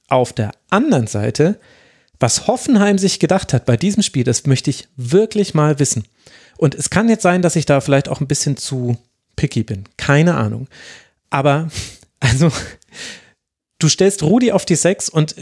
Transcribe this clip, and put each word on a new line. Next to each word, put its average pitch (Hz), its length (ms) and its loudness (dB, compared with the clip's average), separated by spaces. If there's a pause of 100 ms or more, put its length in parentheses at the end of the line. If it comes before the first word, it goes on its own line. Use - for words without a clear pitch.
auf 127 280 0
der 107 180 -4 (160)
anderen 196 380 0
Seite, 120 520 0 (640)
was - 260 -2
Hoffenheim 208 520 2
sich 185 220 -2
gedacht 175 340 0
hat 120 100 0
bei 120 140 2
diesem 202 240 0
Spiel, 127 200 -2
das 120 240 -2
möchte 135 220 0
ich - 180 -6 (100)
wirklich 196 580 0
mal 151 240 2
wissen. 127 260 0 (540)
Und - 160 2
es - 160 -6
kann 220 180 2
jetzt 220 140 2
sein, 180 180 2
dass 175 160 2
ich 156 80 0
da 139 160 2
vielleicht 143 300 0
auch - 100 -4
ein 139 80 -4
bisschen 139 300 -2
zu 123 400 -4 (360)
picky 120 300 -2
bin. 98 200 -10 (120)
Keine 156 380 2
Ahnung. 113 340 -4 (640)
Aber, 147 380 0 (280)
<laughs> - 240 -20
also, 135 320 2 (1300)
du 160 100 2
stellst 190 340 0
Rudi 220 300 2
auf 196 140 0
die 170 100 2
Sechs - 320 -2
und 156 340 -2